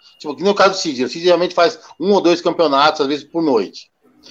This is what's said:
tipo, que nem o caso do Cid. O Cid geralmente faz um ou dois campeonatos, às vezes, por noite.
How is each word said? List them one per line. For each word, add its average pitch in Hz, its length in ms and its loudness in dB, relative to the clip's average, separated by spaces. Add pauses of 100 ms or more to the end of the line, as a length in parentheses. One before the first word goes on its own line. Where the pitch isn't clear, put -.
(200)
tipo, 147 160 -10
que 135 80 -10
nem 202 80 2
o 202 40 -2
caso 196 180 4
do - 40 -10
Cid. 127 260 -4
O 117 60 -2
Cid 170 140 -10
geralmente 175 320 2
faz 170 240 0 (200)
um 196 140 0
ou 185 80 2
dois 170 200 2
campeonatos, 156 600 0
às 139 60 -2
vezes, 139 160 -6
por - 180 -6
noite. 113 500 -2 (400)